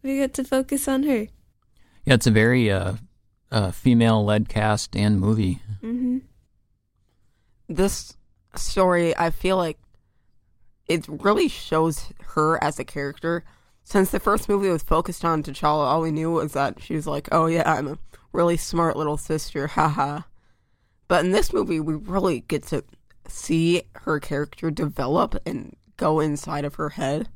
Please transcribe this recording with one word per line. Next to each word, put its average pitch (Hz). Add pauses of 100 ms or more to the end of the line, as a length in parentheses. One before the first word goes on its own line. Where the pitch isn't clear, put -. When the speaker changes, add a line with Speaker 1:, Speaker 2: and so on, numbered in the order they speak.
Speaker 1:
We 269
get 269
to 269
focus 269
on 269
her." 233 (800)
Speaker 2:
Yeah, 127
it's 120
a 117
very, 113
uh, 95 (580)
uh, 98
female-led 110
cast 107
and 104
movie. 101 (200)
Speaker 1:
Mm-hmm. 247 (1500)
Speaker 3:
This - (400)
story, 175
I 165
feel 185
like 165 (1080)
it 160
really 208
shows - (220)
her 156
as 151
a 135
character. 165 (400)
Since 190
the 185
first 208
movie 196
was 165
focused 170
on 160
T'Challa, 151
all 151
we 160
knew 160
was 151
that 139
she -
was 156
like, 147
"Oh 160
yeah, 165
I'm 151
a 147 (360)
really 170
smart 165
little 151
sister, 151
<laughs> -
haha." 151 (840)
But 165
in 180
this 214
movie, 185
we 156
really 175
get 147
to - (460)
see 165 (120)
her 151
character 147
develop 143
and - (200)
go 156
inside 147
of 143
her 151
head. 147